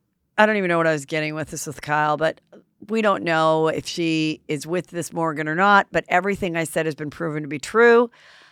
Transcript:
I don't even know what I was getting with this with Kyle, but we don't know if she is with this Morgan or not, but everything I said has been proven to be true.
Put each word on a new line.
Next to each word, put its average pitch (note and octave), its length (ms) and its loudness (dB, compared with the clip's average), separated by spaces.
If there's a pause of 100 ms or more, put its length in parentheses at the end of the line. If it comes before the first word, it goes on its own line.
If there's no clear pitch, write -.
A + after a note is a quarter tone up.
(380)
I G#3+ 80 4
don't G#3+ 120 2
even F#3+ 100 -2
know E3+ 100 0
what E3 80 2
I D#3+ 80 2
was C#3+ 120 -6
getting D#3 280 -4
with D#3 160 -8
this D#3+ 160 -10
with D3 160 -12
Kyle, D3+ 360 0
but D#3+ 220 -2 (500)
we A3 120 -2
don't G3+ 220 0
know D#3+ 460 2
if - 180 -4
she D#3+ 600 -2
is D3+ 200 -6
with E3+ 200 -4
this E3+ 240 -8
Morgan D#3+ 360 -4
or D#3 80 -4
not, G3 360 4
but E3+ 180 0
everything F#3 460 -2
I E3 80 -2
said D#3+ 220 -2
has D#3 80 -4
been D3+ 160 -10
proven D3+ 320 -6
to D3 80 -10
be D3+ 80 -8
true. A#3 540 4 (400)